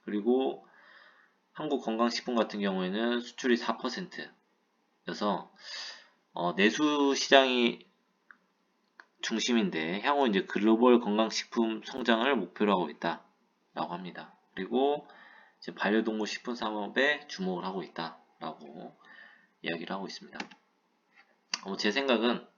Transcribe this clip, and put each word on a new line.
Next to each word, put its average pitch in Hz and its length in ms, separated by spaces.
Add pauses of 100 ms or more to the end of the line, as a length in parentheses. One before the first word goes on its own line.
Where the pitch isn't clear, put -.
그리고 120 600 (840)
한국 143 300
건강식품 120 540
같은 107 240
경우에는 101 640
수출이 120 360
사 117 200
퍼센트여서, - 1800 (800)
어, 175 220
내수 147 600
시장이 127 720 (1400)
중심인데 101 800
향후 139 260
이제 98 160
글로벌 113 560
건강식품 110 840
성장을 120 500
목표로 104 380
하고 85 160
있다라고 - 1040
합니다. - 420 (180)
그리고 135 540 (520)
이제 - 140
반려동물 107 540
식품 - 280
산업에 117 760
주목을 - 340
하고 95 200
있다라고 - 1120 (680)
이야기를 87 340
하고 95 120
있습니다. 78 300 (1300)
어, 98 140
제 107 140
생각은 120 540 (120)